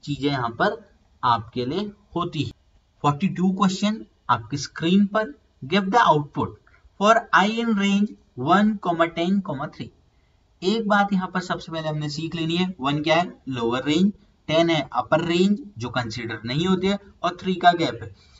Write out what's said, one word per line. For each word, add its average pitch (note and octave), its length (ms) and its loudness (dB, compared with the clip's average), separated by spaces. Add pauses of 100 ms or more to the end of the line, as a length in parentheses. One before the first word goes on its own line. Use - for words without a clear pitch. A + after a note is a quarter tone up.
चीजें C#3 260 -2
यहाँ B2+ 220 -2
पर F#3 320 -2 (400)
आपके A#2+ 420 0
लिए G3 260 -4 (240)
होती E3+ 280 -4
है। G#2 80 -6 (520)
फ़ोर्टी C#3+ 260 0
टू F#3 240 0
question G3+ 520 0 (240)
आपकी A#2 300 -2
screen F3+ 480 2
पर, G3+ 260 -2 (300)
give F#3 220 0
the G3 160 4
output D3 480 2 (500)
for G#3 140 6 (220)
I F3+ 180 6
in A3+ 220 -2
range G3 340 2 (300)
one, F3+ 280 4 (440)
ten, F3+ 260 0 (320)
three। - 180 -12 (760)
एक G#3 260 0
बात G3+ 260 4
यहाँ F#3 140 0
पर F3+ 140 -4
सबसे F3 300 -6
पहले D#3+ 160 -4
हमने D3+ 220 -4
सीख D#3+ 260 -6
लेनी E3 200 -2
है, F3+ 240 0
वन C#3+ 220 -2
क्या D#3 140 2
है? F3+ 160 0 (180)
lower B2 360 -2
range, F3 260 2 (380)
टेन E3 200 4
है D#3+ 240 0
upper D#3 300 0
range F#3 340 2 (200)
जो A#2 120 -6
consider A2+ 560 -6
नहीं D3 220 0
होते F#3 200 2
हैं G3+ 120 0 (240)
और F3 140 -2
थ्री F#3 180 -2
का F3 180 4
gap C#3+ 280 -2
है। G2+ 100 -14 (280)